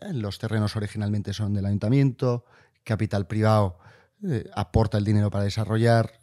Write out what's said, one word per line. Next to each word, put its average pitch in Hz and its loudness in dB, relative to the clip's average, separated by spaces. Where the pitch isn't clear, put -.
los 104 -6
terrenos 107 -2
originalmente 104 -4
son 104 -4
del 98 -2
ayuntamiento, 120 0
capital 104 -2
privado, 107 2
eh, 147 -4
aporta - 0
el 104 0
dinero 104 2
para 101 -2
desarrollar 110 2